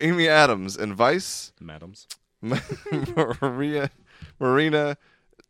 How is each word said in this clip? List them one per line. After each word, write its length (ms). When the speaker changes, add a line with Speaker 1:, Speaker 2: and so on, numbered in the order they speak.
Speaker 1:
Amy 260
Adams 500
in 160
Vice. 680
Speaker 2:
Madams. 460
Speaker 1:
<laughs> 160
Maria, 480
Marina 580